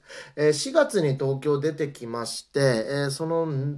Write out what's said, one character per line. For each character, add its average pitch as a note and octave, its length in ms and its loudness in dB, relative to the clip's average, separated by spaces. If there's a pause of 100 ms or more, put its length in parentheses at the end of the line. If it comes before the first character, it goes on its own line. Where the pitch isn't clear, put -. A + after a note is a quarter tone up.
(360)
え D3+ 140 4
ー、 D3+ 40 6
四 D3 180 -4
月 C#4+ 300 4
に C#3+ 120 4
東 C3+ 260 -2
京 D3 200 2
出 D#3 140 0
て D3 160 -4
き C3 160 -14
ま A#2 200 -6
し - 260 -10
て、 C#3+ 80 0
え C3 320 2 (160)
ー、 - 20 -2
そ C#3 160 -6
の E3 220 -2 (300)